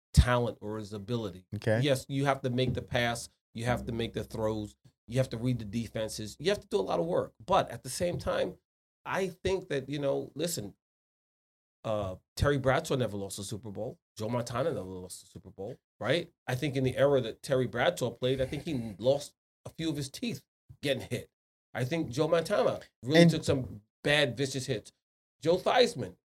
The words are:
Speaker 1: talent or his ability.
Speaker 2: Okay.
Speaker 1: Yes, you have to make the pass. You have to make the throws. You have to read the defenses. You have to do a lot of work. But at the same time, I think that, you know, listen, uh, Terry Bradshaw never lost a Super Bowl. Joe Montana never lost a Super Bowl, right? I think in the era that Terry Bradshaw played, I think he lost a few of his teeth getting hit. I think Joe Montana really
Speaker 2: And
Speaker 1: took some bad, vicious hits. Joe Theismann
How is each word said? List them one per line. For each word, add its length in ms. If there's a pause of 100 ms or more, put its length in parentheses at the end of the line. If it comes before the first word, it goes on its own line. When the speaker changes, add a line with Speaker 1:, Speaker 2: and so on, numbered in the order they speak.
(140)
Speaker 1:
talent 480
or 160
his 160
ability. 520 (100)
Speaker 2:
Okay. 260
Speaker 1:
Yes, 260
you 180
have 160
to 80
make 240
the 80
pass. 480 (240)
You 120
have 200
to 60
make 220
the 100
throws. 520 (320)
You 100
have 120
to 80
read 220
the 60
defenses. 760
You 100
have 100
to 80
do 100
a 40
lot 180
of 60
work. 280 (120)
But 260
at 120
the 60
same 300
time, 340 (540)
I 200 (160)
think 260
that, 200
you 100
know, 360
listen, 380 (1080)
uh, 320 (200)
Terry 220
Bradshaw 380
never 220
lost 220
a 40
Super 260
Bowl. 280 (200)
Joe 120
Montana 440
never 140
lost 360
a 40
Super 240
Bowl, 260 (220)
right? 300 (180)
I 80
think 200
in 80
the 140
era 240
that 220
Terry 240
Bradshaw 440
played, 300
I 40
think 180
he 340
lost 360 (320)
a 40
few 200
of 80
his 120
teeth 320 (400)
getting 280
hit. 200 (440)
I 100
think 260
Joe 180
Montana 520 (240)
really 200
Speaker 2:
And 80
Speaker 1:
took 120
some 380 (220)
bad, 340
vicious 280
hits. 280 (480)
Joe 160
Theismann 560 (240)